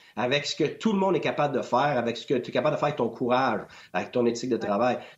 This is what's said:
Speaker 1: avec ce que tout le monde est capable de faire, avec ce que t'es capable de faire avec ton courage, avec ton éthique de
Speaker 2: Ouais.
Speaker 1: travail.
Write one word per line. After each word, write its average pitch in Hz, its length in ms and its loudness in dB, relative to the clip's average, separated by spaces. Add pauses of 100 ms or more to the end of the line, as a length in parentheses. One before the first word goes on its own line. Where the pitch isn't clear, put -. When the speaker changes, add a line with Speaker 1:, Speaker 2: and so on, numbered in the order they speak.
(160)
Speaker 1:
avec 127 300 0
ce - 100 -6
que 160 80 2
tout 208 300 0
le 196 40 2
monde 190 160 2
est 151 60 2
capable 139 340 0
de 113 60 0
faire, 131 380 2
avec 117 180 -2
ce - 100 -12
que 147 60 0
t'es 127 200 0
capable 143 240 0
de - 20 -2
faire - 80 0
avec 143 100 -2
ton 117 140 0
courage, 123 500 0 (320)
avec 87 200 -4
ton 123 120 2
éthique 120 240 0
de 120 60 2
Speaker 2:
Ouais. 104 60 -2
Speaker 1:
travail. 104 380 0 (200)